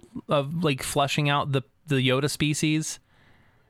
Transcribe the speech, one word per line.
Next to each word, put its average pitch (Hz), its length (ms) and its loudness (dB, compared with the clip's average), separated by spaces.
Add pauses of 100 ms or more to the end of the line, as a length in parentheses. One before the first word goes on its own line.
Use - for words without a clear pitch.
(280)
of, 156 360 -2
like, 139 180 0
fleshing 147 460 0
out 143 240 0
the, 135 100 0 (240)
the 147 100 0
Yoda 131 340 2
species, 156 680 -2 (720)